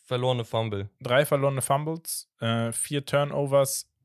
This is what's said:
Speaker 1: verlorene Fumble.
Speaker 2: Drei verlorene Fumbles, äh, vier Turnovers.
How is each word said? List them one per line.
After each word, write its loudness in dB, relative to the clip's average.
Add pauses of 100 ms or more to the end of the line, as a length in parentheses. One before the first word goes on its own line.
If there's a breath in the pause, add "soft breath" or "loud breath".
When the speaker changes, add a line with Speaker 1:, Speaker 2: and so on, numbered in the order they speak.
Speaker 1:
verlorene 0
Fumble. -2 (100)
Speaker 2:
Drei 4
verlorene 2
Fumbles, -4
äh, 0
vier -4
Turnovers. 0 (160)